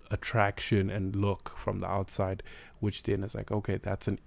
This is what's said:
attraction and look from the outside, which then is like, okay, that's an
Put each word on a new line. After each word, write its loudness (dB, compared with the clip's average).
attraction 2
and 0
look 0
from -2
the -2
outside, 0
which -2
then 2
is -6
like, -4
okay, 0
that's -2
an 0